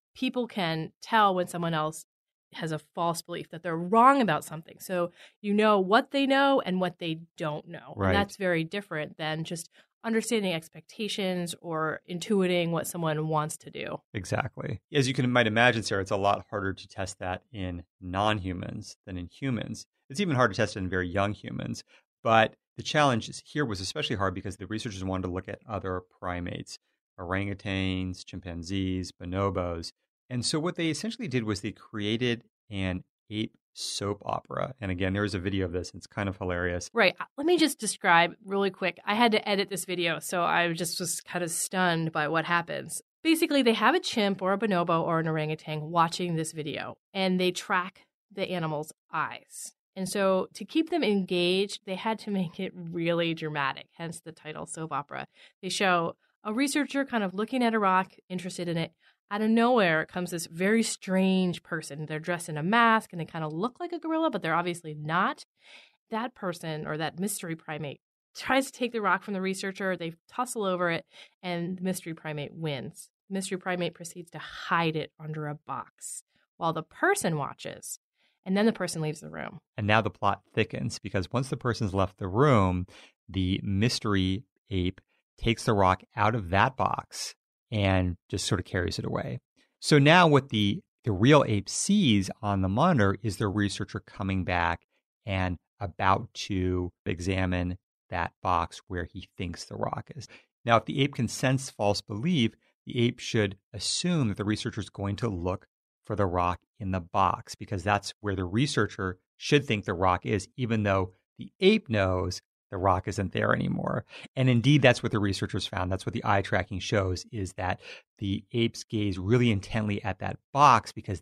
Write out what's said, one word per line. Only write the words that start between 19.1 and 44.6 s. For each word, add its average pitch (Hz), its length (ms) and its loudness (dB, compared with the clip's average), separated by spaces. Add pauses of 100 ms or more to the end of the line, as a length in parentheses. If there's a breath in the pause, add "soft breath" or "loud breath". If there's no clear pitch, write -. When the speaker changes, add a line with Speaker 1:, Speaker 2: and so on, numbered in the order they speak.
Speaker 2:
in 90 100 -8
humans. 113 580 -6 (240)
It's 135 100 -6
even 180 160 0
hard 123 160 6
to 95 60 -8
test 107 200 0
it - 20 -4
in 95 100 -2
very 90 200 0
young 98 240 0
humans. - 500 -8 (400 soft breath)
But 113 320 4 (220)
the 117 60 -8
challenge 139 440 2
is, - 180 -14
here 147 200 -2
was 101 160 -4
especially 135 340 -4
hard 98 180 0
because 95 240 -8
the 95 100 -12
researchers 104 360 -6
wanted 95 240 -2
to 90 60 -4
look 92 160 -8
at 98 180 -12
other 92 340 -6 (180)
primates, 90 580 -8 (420)
orangutans, 95 1040 -4
chimpanzees, 92 880 -6
bonobos. 90 800 -4 (380)
And 123 160 -4
so 160 140 0
what 180 160 -2
they 170 140 -2
essentially 214 380 -6
did 123 160 0
was 107 180 -2
they 107 100 -6
created 113 720 -2 (260)
an 95 340 -4 (260)
ape 107 280 -6 (160)
soap - 520 -6
opera. - 540 -4
And 98 120 -4
again, 92 220 -2
there 101 100 0
is 101 100 -2
a 101 60 -4
video 95 260 -2
of 85 60 -4
this. 87 220 -6
It's 90 140 -16
kind 101 220 -6
of 87 80 -6
hilarious. 87 560 -2
Speaker 1:
Right. 208 260 2
Uh, - 60 -10 (120)
let 285 80 -4
me 349 120 4
just 311 220 2
describe 175 560 2 (100)
really 196 260 0
quick. 185 340 -4
I 208 100 0
had 233 160 4
to - 180 2
edit 196 200 2
this 180 160 -6
video, 170 340 -2
so 175 240 -2
I 170 300 2
just 170 260 -4
was 170 220 -4
kind 175 220 -6
of 170 80 -4
stunned 170 600 0
by 151 160 0
what 156 180 0
happens. 160 560 -4 (220)
Basically, 320 380 4
they 233 120 6
have 220 220 4
a 370 40 2
chimp 202 420 0
or 190 120 2
a 196 40 2
bonobo 175 460 2